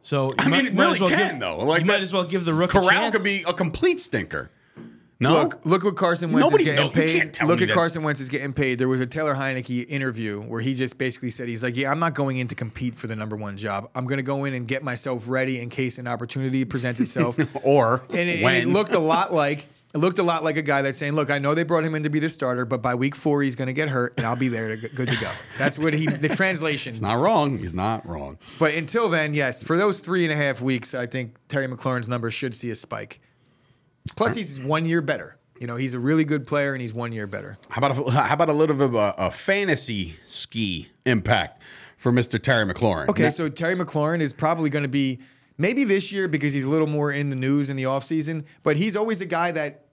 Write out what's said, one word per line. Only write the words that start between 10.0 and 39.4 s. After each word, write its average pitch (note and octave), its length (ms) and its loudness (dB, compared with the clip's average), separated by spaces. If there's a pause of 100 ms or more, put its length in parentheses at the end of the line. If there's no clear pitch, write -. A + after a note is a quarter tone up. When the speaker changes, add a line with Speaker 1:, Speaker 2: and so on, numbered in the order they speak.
Speaker 3:
where A2+ 200 -6
he C3 140 -2
just B2+ 240 -4
basically B2+ 320 -4
said, A#2+ 180 -8
he's A#2 140 -6
like, B2 120 -2
"Yeah, C3+ 160 -2
I'm D3+ 80 2
not E3 140 0
going C3+ 240 -2
in B2 120 -2
to - 60 -8
compete A#2+ 380 -6
for - 140 -12
the A2 80 -6
number G#2+ 200 -6
one G#2 220 -8
job. G2+ 380 -4
I'm B2+ 100 -4
gonna C3+ 160 -2
go C#3 240 -4
in C3+ 80 -4
and B2 140 -6
get C3+ 160 -2
myself B2 440 -6
ready C3 320 -2
in A#2+ 100 -8
case B2+ 280 -4
an B2 100 -10
opportunity C3 580 -2
presents A#2+ 340 -4
itself." A#2+ 380 0 (140)
Speaker 2:
<laughs> - 120 -10
Or B2+ 460 6
Speaker 3:
And - 80 -2
it, - 20 2
and F3 100 0
it E3+ 140 0
Speaker 2:
when. B2+ 300 4
Speaker 3:
looked G#3 200 4
a F3+ 60 4
lot E3+ 340 2
like D3 320 0 (280)
it C#3 60 -2
looked F3+ 200 4
a F#3 40 2
lot E3 200 2
like D#3 140 0
a D#3+ 40 0
guy C#3+ 200 2
that's C3+ 160 -2
saying, D3 160 -2
"Look, D3 160 2
I C#3+ 100 2
know C#3+ 160 2
they E3+ 80 2
brought D#3+ 220 2
him D#3 100 -2
in D3+ 80 -2
to D3+ 60 0
be D3+ 100 0
the D#3 100 0
starter, B2+ 360 -2
but A2+ 160 -2
by B2 120 0
week C3 220 0
four, C#3+ 260 2
he's C3+ 140 0
gonna C3 180 -4
get D3+ 160 -2
hurt, B2 280 0
and C3 100 -2
I'll A#2+ 80 0
be B2+ 140 0
there A2+ 200 -4
to A2 80 -6
g-, A2+ 180 -10
good B2+ 140 -4
to B2 100 0
go." G2 100 -4 (280)
That's C#3+ 220 0
what D#3 140 0
he, D#3 140 0
the D3+ 220 -2
translation. D#3+ 640 -2
Speaker 2:
He's A2 80 -8
not G#2+ 140 0
wrong. D3 420 2
He's E2 160 -6
not G#2 340 -2
wrong. D2 300 -10 (220)
Speaker 3:
But D3+ 160 4
until G#3+ 340 -2
then, D3+ 240 0
yes, C3+ 300 -2
for E3 140 0
those G3 240 2
three F3+ 240 0
and D#3 80 0
a - 20 0
half C#3 260 0
weeks, B2+ 320 -2
I B2 140 -4
think A#2+ 300 -8 (100)
Terry C#3 200 -2
McLaurin's B2 420 -4
numbers A#2 240 -2
should B2+ 200 -6
see A#2+ 160 -8
a G#2+ 60 -6
spike. - 460 -10 (960)
Plus, A3 200 0
he's C#3+ 240 -6
one D#3 260 0
year E3 160 2
better. B2 360 -4 (220)
You B2 80 -8
know, A#2+ 100 -6
he's C3 160 -2
a B2+ 60 -4
really D#3 260 4
good D3 200 -2
player, C#3+ 280 0
and C3 80 -6
he's A2 120 -6
one A#2+ 200 -6
year G#2+ 120 -6
better. G2 320 -10 (120)
Speaker 2:
How - 120 -4
about C3+ 160 2 (100)
a, B2+ 40 0
how C#3 220 4
about D#3 160 4
a D3 40 2
little D3+ 220 4
bit C#3 100 4
of A#2+ 100 0
a, G#2 220 2
a F#2+ 140 0
fantasy A#2+ 840 -2 (100)